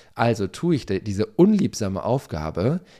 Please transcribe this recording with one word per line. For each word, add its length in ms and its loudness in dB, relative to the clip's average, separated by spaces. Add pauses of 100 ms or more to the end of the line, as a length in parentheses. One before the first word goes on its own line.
(140)
Also 320 0
tue 280 -2
ich 120 -4
de-, 140 -2
diese 260 -2
unliebsame 760 2
Aufgabe 800 -2 (200)